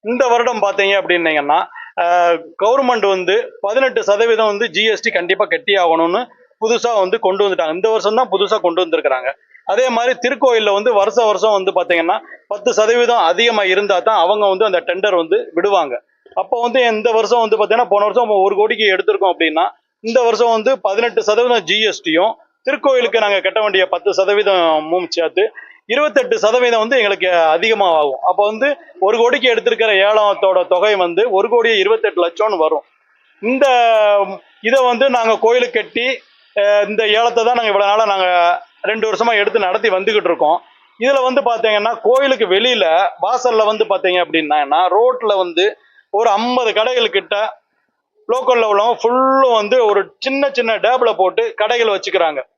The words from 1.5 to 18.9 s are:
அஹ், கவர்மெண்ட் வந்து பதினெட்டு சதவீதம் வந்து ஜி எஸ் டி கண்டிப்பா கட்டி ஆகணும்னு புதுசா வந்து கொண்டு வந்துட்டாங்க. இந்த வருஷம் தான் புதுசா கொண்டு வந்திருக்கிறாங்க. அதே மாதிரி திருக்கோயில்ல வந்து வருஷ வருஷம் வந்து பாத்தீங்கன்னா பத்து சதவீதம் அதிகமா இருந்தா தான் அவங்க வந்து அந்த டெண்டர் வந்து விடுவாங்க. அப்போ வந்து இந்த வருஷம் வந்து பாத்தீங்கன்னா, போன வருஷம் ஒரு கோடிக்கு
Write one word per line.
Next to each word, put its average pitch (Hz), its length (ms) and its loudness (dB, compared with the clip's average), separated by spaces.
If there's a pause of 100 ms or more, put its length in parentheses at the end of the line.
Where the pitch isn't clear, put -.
அஹ், 175 380 2 (200)
கவர்மெண்ட் 240 500 0
வந்து 185 280 0 (260)
பதினெட்டு 220 420 -2
சதவீதம் 214 480 0
வந்து 208 180 -4
ஜி 185 160 -2
எஸ் 220 180 -2
டி 226 80 -2
கண்டிப்பா 185 360 -2
கட்டி 196 280 -2
ஆகணும்னு 170 460 0 (400)
புதுசா 233 340 -2
வந்து 190 240 0
கொண்டு 190 240 0
வந்துட்டாங்க. 175 320 -2
இந்த 190 160 -2
வருஷம் 214 260 0
தான் 247 140 0
புதுசா 196 280 0
கொண்டு 175 220 -2
வந்திருக்கிறாங்க. 143 480 -2 (380)
அதே 226 220 0
மாதிரி 240 300 0
திருக்கோயில்ல 233 540 0
வந்து 214 220 0
வருஷ 208 300 2
வருஷம் 208 280 2
வந்து 190 200 -2
பாத்தீங்கன்னா 175 440 0 (320)
பத்து 208 240 -4
சதவீதம் 226 520 2
அதிகமா 214 400 2
இருந்தா 196 360 0
தான் 214 200 0
அவங்க 208 280 0
வந்து 190 160 0
அந்த 190 160 0
டெண்டர் 190 360 -2
வந்து 170 220 0 (140)
விடுவாங்க. 170 420 0 (420)
அப்போ 190 240 -4
வந்து 240 260 -2
இந்த 220 260 -2
வருஷம் 220 280 0
வந்து 220 160 0
பாத்தீங்கன்னா, 214 340 0
போன 202 140 2
வருஷம் 214 320 0
ஒரு 196 200 2
கோடிக்கு 214 340 0